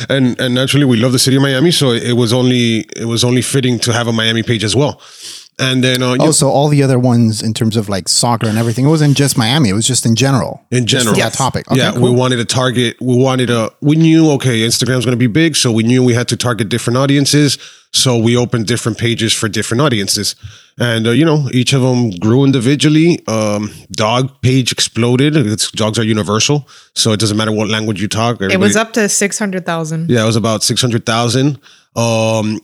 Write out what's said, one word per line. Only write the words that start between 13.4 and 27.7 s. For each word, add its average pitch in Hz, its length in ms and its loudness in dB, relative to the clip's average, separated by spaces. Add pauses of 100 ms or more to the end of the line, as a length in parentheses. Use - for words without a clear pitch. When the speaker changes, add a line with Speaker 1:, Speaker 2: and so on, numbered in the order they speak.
Speaker 1:
to, 117 300 -2
we 147 160 2
knew, 160 360 4
okay, 123 300 0
Instagram's 117 440 0
gonna 123 100 0
be 123 120 2
big, 156 280 0
so 123 160 0
we 113 120 0
knew 127 200 2
we 123 120 4
had 120 140 -2
to 117 60 -2
target 117 340 -2
different 120 280 -2
audiences. 139 640 2 (360)
So 123 220 0
we 117 180 2
opened 120 300 0
different 113 320 -2
pages 113 340 -2
for - 160 -4
different 110 340 -2
audiences. 104 520 -2 (460)
And, 117 260 0
uh, 117 60 0
you 131 120 4
know, 151 300 2
each 123 200 0
of 131 100 2
them 123 260 2
grew 107 340 2
individually. 143 840 2
Um, 107 420 -2 (220)
dog 117 400 0 (100)
page 127 300 2
exploded. 127 640 0
It's, 107 320 -2
dogs 107 300 -4
are 117 40 0
universal. 110 640 0 (280)
So - 160 0
it 107 80 0
doesn't 104 180 -2
matter 110 140 -2
what 107 180 -2
language 107 320 -4